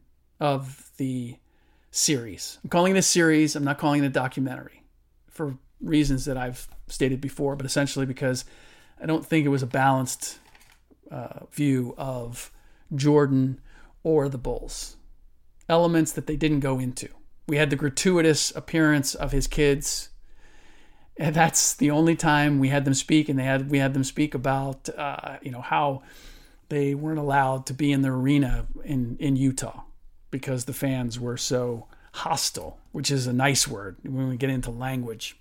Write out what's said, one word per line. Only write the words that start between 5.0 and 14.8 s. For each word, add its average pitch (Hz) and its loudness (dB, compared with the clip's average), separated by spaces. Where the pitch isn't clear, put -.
for 139 -8
reasons 143 2
that 135 -4
I've 127 -8
stated 131 0
before, 139 -4
but 139 -8
essentially 135 -2
because 127 -2
I - -10
don't 160 0
think 156 2
it 143 2
was 135 2
a 131 -4
balanced, 131 0
uh, - -12
view 131 0
of 123 -10
Jordan 135 4
or 151 2
the 135 -6
Bulls. - -8